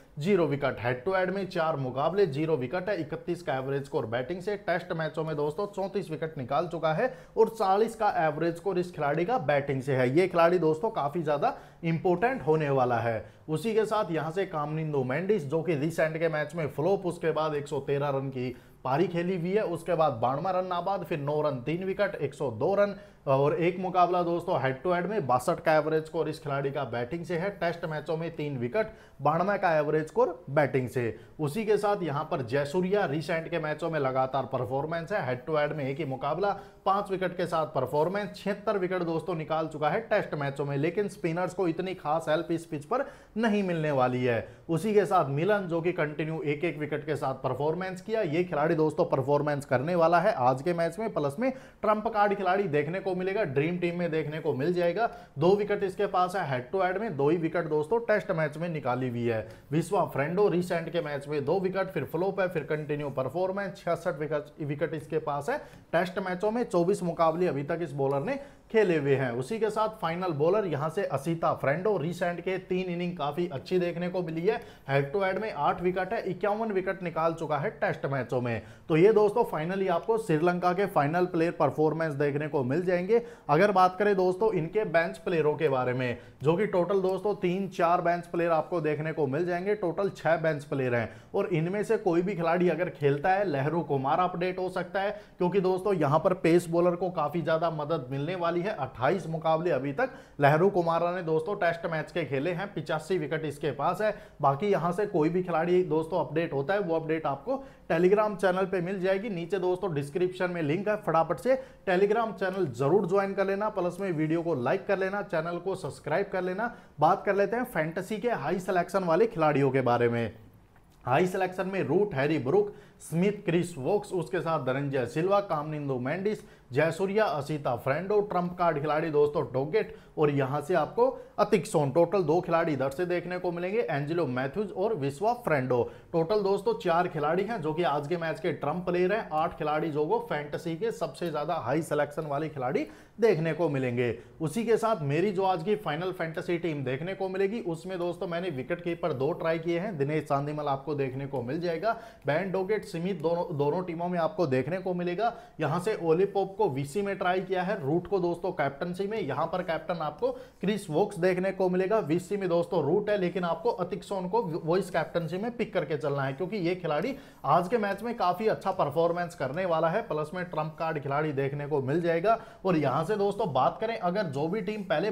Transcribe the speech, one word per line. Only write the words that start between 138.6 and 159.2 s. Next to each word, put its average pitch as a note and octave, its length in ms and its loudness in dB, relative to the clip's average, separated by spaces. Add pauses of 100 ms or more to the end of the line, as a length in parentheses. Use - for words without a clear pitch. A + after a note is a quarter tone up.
प्लेयर F3+ 260 2
हैं, A3 200 -2
आठ D#3+ 260 0
खिलाड़ी D#3 320 0
जो D3+ 140 0
वो G#3 140 2 (100)
फैंटेसी D3+ 480 -4
के A3 160 -2
सबसे E3 380 -6
ज्यादा D3+ 260 -2
हाई C#3 260 0
सिलेक्शन D3 440 -2
वाले D3 220 -2
खिलाड़ी D3+ 380 -2 (340)
देखने E3 320 4
को D#3+ 160 0
मिलेंगे। B2 460 0 (260)
उसी G#3 240 -2
के A3 120 4
साथ A3 280 0
मेरी E3+ 280 2
जो F#3+ 120 0
आज F#3 180 2
की G#3 140 0
फाइनल F3 360 -4
फैंटेसी E3+ 460 -4
टीम D#3+ 260 -4
देखने D3+ 300 -4
को F#3+ 140 -4
मिलेगी, G3 340 0
उसमें F3 360 -6
दोस्तों F3 300 -4
मैंने F3 240 -4
विकेट C#3+ 300 -6
कीपर E3+ 320 -2
दो C3+ 200 0
ट्राई E3 240 -2
किए E3+ 200 -2
हैं, G3 200 -4
दिनेश D3+ 260 0
चांदीमल D3 440 -2
आपको C#3 260 -2
देखने C3+ 320 -4
को C3+ 160 -4
मिल C#3+ 180 -4
जाएगा, E3+ 320 -2 (340)
बेन E3+ 260 0
डोगेट, F#3+ 340 -2
स्मिथ, E3+ 340 -4
दोनों, E3+ 240 0 (140)
दोनों D3+ 260 2
टीमों E3+ 240 -4
में F3+ 120 -2
आपको D#3+ 280 2
देखने C3 300 0
को F#3 160 -2
मिलेगा। F3+ 380 0 (280)
यहां D#3 200 0
से G#3+ 220 -2
ओली E3+ 240 4
पोप G3 360 -2
को G3 80 4
वीसी C#3+ 320 -4
में G3 160 -2
ट्राई F#3+ 240 0
किया F#3 200 -2
है, G3 200 -2
रूट E3 240 0
को G3+ 140 0
दोस्तों F3 320 -2
कैप्टनसी F3 540 -2
में। A3 140 -4